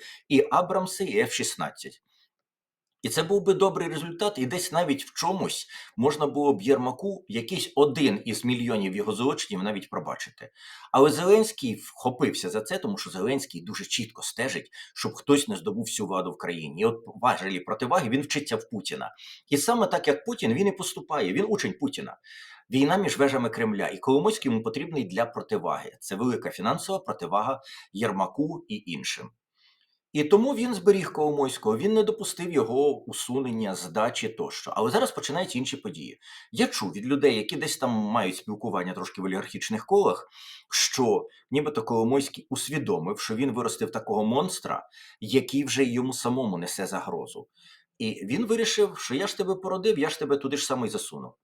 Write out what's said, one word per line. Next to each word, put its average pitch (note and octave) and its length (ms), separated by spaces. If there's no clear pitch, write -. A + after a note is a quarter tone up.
і C3+ 220
Абрамси, F#3 540
і A#2 160
Ф A#2+ 120
шістнадцять. - 680
І B2 60
це D#3 140
був G3 200
би F#3+ 120
добрий F3+ 340
результат, E3+ 500
і B2+ 80
десь - 260
навіть C#3 320
в - 100
чомусь - 520
можна D3 300
було C#3 280
б F#2+ 80
Єрмаку C3+ 640
якийсь C3 480
один C3+ 480
із A2+ 200
мільйонів A#2 520
його G#2 160
злочинів C#3+ 500
навіть G2+ 280
пробачити. - 600
Але C#3 180
Зеленський F3 640
вхопився - 760
за G#2+ 100
це, - 180
тому - 200
що - 120
Зеленський G2 500
дуже G2 240
чітко - 380
стежить, - 480
щоб - 200
хтось - 340
не G2+ 80
здобув G2 280
всю G#2 220
владу F#2 260
в - 60
країні. E2 440
І - 20
от A#2 160
важелі F#2+ 380
противаги B2+ 480
він C3 120
вчиться - 360
в - 140
Путіна. - 440
І C#3+ 80
саме A#3 300
так, - 220
як - 160
Путін, F#3+ 280
він F3 140
і G3 60
поступає, D3+ 600
він F#3+ 160
учень G#3 320
Путіна. - 360
Війна C#3 260
між F#3+ 220
вежами C3+ 320
Кремля, G#2+ 380
і - 100
Коломойський C#3+ 540
йому A3 100
потрібний E3 420
для F#2 220
противаги. E2+ 720
Це - 140
велика A2 360
фінансова A#2+ 480
противага G#2 640
Єрмаку G#2 760
і G#2 180
іншим. - 440
І D3 120
тому G#3+ 300
він A#3+ 200
зберіг F#3 380
Коломойського, C#3+ 640
він G#3 160
не A3 80
допустив F#3+ 500
його C3+ 520
усунення, A#2 720
здачі F2+ 540
тощо. - 480
Але A3 140
зараз A#3+ 200
починаються F#3 480
інші - 180
події. D#2+ 440
Я G#3 140
чув G2+ 260
від G#2 140
людей, C3+ 300
які G#2+ 200
десь D3 200
там B2+ 140
мають G#2+ 460
спілкування G2 560
трошки F#2 300
в - 20
олігархічних G2 640
колах, F#3+ 420
що - 580
нібито D3 320
Коломойський B2 680
усвідомив, G#2+ 680
що - 140
він B2+ 180
виростив A2+ 380
такого G#2+ 340
монстра, - 640
який B2+ 440
вже C3 200
йому B2 280
самому A#2+ 460
несе F2+ 280
загрозу. - 600
І A2 120
він C#3 360
вирішив, G#3+ 520
що - 160
я F3+ 120
ж - 100
тебе F#3+ 180
породив, F#3 440
я D3 100
ж - 100
тебе C#3+ 180
туди C#3 200
ж C#3 100
саме B2+ 200
й G2+ 40
засуну. C#2 540